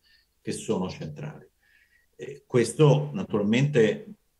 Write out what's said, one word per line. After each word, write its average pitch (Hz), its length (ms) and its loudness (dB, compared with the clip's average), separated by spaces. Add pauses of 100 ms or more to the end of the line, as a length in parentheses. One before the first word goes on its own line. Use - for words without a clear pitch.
(420)
che 107 100 -8
sono 92 360 -4
centrali. - 600 -12 (680)
E - 300 -14
questo 127 680 4
naturalmente 110 1000 2 (260)